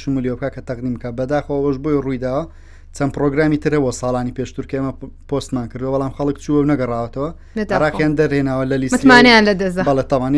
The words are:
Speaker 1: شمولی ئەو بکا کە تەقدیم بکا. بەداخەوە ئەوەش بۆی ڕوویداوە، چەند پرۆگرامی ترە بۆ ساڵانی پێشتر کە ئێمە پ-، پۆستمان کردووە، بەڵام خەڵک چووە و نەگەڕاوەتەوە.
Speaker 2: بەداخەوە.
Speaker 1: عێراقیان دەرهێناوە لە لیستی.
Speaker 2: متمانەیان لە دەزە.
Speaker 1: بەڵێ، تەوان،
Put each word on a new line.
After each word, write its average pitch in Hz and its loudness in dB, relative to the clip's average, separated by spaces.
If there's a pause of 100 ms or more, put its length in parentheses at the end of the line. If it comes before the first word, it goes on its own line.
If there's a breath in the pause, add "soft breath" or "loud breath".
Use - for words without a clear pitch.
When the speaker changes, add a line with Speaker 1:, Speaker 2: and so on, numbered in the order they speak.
Speaker 1:
شمولی 135 -2
ئەو 120 -4
بکا 135 -6
کە 131 -10
تەقدیم 123 -6
بکا. 123 -10 (100)
بەداخەوە 143 -2
ئەوەش 139 0
بۆی 151 0
ڕوویداوە، 131 -4 (520 soft breath)
چەند 143 -2
پرۆگرامی 147 2
ترە 151 2
بۆ 127 0 (100)
ساڵانی 123 -2
پێشتر 127 -6
کە - -4
ئێمە 135 -4
پ-، 135 -14 (200)
پۆستمان 127 -4
کردووە، 127 -6
بەڵام 135 -2
خەڵک 143 -2
چووە 147 2
و 139 2
نەگەڕاوەتەوە. 127 -2 (260 soft breath)
Speaker 2:
بەداخەوە. 208 -4
Speaker 1:
عێراقیان 151 2
دەرهێناوە 139 0
لە 135 0
لیستی. 131 0
Speaker 2:
متمانەیان 247 8
لە 208 2
دەزە. 185 -2
Speaker 1:
بەڵێ، 135 2
تەوان، 131 2